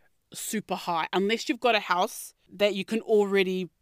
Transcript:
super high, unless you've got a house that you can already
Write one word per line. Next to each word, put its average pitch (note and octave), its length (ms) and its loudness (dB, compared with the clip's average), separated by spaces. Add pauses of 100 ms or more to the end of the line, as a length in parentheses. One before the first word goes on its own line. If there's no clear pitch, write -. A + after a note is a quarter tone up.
(340)
super - 420 -6
high, E3+ 380 -4
unless G3+ 340 0
you've B3 120 -4
got A#3 160 4
a G#3 40 2
house - 540 -2 (180)
that G3 240 0
you F#3+ 100 -4
can A3 160 -2
already G3 680 2 (120)